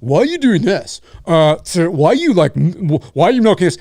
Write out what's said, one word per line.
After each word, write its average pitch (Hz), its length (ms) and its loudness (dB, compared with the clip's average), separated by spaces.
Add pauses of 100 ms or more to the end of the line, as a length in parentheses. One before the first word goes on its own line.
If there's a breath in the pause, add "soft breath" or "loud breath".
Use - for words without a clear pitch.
Why 131 200 -2
are 254 60 2
you 339 120 -4
doing 240 240 2
this? - 380 -4 (260 soft breath)
Uh, 156 360 2
sir, 170 280 -2
why 151 200 0
are 226 40 4
you, 302 200 0
like, 170 220 0
m-, 147 160 0
w-, 156 420 -4
why 151 140 0
are 226 40 2
you 254 100 0
milking 196 240 2
this? 165 140 -2